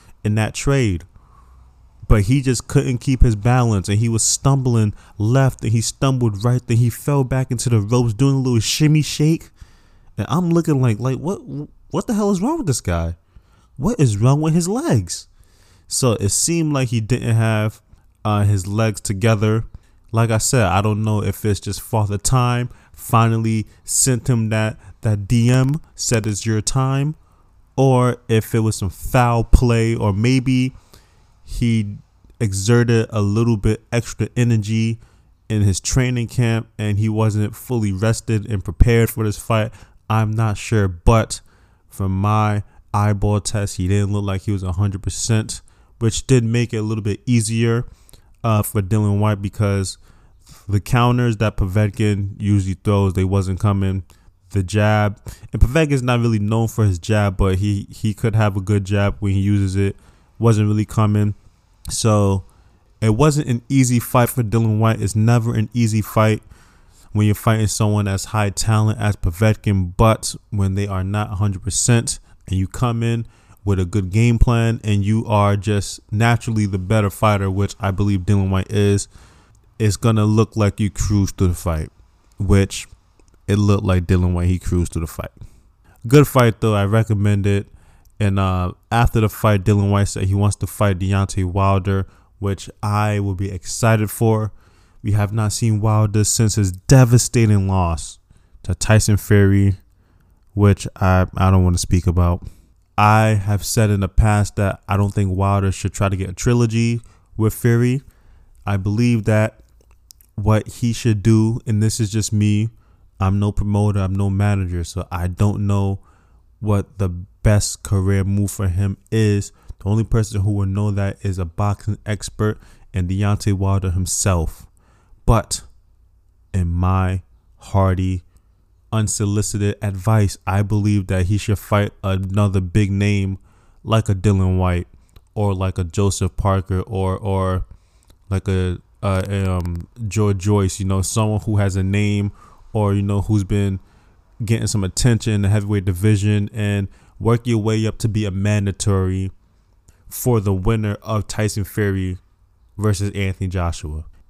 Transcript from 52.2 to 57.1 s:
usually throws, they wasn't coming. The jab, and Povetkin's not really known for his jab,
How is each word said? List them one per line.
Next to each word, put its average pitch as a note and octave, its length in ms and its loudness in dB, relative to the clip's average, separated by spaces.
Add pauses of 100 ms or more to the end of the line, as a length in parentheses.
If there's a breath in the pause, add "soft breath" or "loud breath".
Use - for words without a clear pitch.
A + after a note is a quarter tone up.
usually G2+ 340 0
throws, G2 380 0
they F#2 120 0
wasn't F#2 360 -2
coming. F#2+ 440 0 (460 soft breath)
The G2 120 -2
jab, G#2 580 0 (320 loud breath)
and A2+ 80 0
Povetkin's C#3 420 2
not B2 180 0
really A#2 180 2
known A2 300 0
for A2 160 0
his F#2+ 140 2
jab, G2+ 380 0